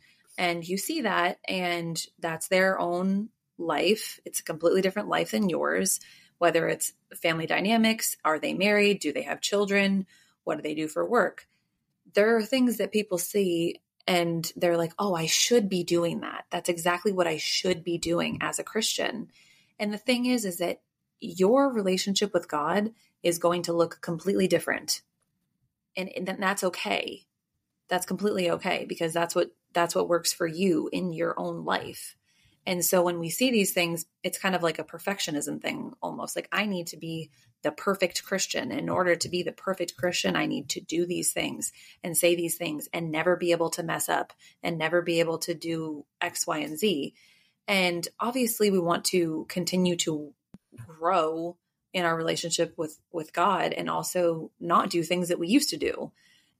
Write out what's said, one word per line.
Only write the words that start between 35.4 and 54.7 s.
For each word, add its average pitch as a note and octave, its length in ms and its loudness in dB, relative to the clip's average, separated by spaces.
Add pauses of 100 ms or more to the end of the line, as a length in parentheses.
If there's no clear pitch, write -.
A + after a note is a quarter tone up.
thing - 320 -6 (100)
almost. - 340 -8
Like, E3+ 160 -6
I G3 140 0
need F3 220 -4
to - 80 -12
be D#3+ 340 -8 (320)
the D3+ 100 -2
perfect F#3 520 -2
Christian. - 460 -4
In E3 180 -4
order F3 280 2
to - 120 -4
be F3+ 140 -2
the E3 100 -6
perfect F3+ 440 -6
Christian, F3+ 400 -2
I D#3 100 0
need - 240 -4
to - 100 -8
do E3+ 240 -2
these E3+ 280 -2
things - 400 -4 (300)
and E3 140 -6
say F3 180 4
these E3+ 220 -2
things D3+ 360 -6
and E3+ 180 -4
never E3 260 2
be F3 160 0
able E3 180 2
to F3 120 -4
mess D#3+ 260 -2
up D3 240 -2 (300)
and E3+ 160 -4
never D#3+ 240 2
be E3+ 180 2
able D#3+ 180 0
to E3+ 160 -4
do D#3+ 500 -6 (160)
X, - 260 -4
Y, D#3+ 120 -2
and D3+ 200 -6
Z. E3+ 360 0 (520)
And F3+ 400 0 (120)
obviously A3+ 520 2
we G3 80 4
want E3+ 280 0
to D#3+ 420 0
continue F3+ 480 0
to D3+ 360 -4 (540)
grow E3 720 -2 (360)
in F3+ 120 0
our E3 120 2
relationship E3 600 0
with, D#3 220 -6 (120)
with D#3 220 -6
God E3+ 400 2
and E3+ 180 -4
also E3 600 0 (100)
not F#3 300 2